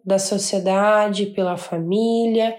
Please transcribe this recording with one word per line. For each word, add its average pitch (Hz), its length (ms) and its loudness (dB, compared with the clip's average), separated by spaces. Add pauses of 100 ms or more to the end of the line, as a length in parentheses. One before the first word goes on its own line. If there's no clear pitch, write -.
da 190 120 2
sociedade 196 1080 0
pela 185 320 -2
família 226 1000 0